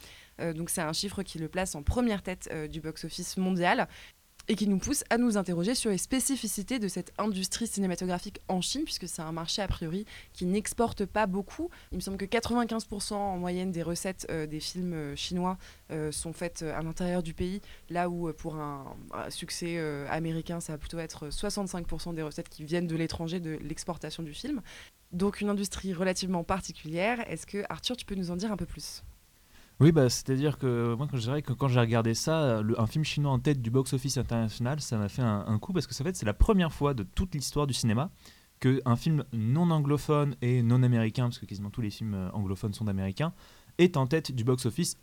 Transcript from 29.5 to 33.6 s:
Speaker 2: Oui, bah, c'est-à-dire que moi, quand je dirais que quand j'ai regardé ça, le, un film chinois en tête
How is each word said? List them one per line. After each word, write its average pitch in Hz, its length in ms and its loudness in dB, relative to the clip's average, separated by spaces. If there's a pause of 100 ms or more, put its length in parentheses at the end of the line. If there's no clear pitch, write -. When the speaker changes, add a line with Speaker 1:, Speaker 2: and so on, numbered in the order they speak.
Speaker 2:
Oui, 160 140 10
bah, 135 160 8
c'est-à-dire 131 480 2
que 120 380 2
moi, 135 120 0
quand 131 120 -2
je 107 60 -2
dirais 139 180 0
que 131 100 -2
quand 139 160 2
j'ai 123 120 6
regardé 113 340 4
ça, 139 480 2
le, 113 180 2
un 110 60 4
film 156 180 0
chinois 147 260 2
en 131 80 4
tête 135 220 4